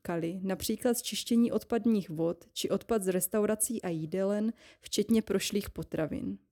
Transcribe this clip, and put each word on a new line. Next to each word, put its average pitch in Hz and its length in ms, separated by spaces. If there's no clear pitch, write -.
kaly, 170 420
například 214 540
z - 40
čištění 233 500
odpadních 220 580
vod 165 440
či - 160
odpad 202 340
z 180 40
restaurací 208 760
a 185 80
jídelen, 190 640
včetně 220 400
prošlých - 480
potravin. 180 680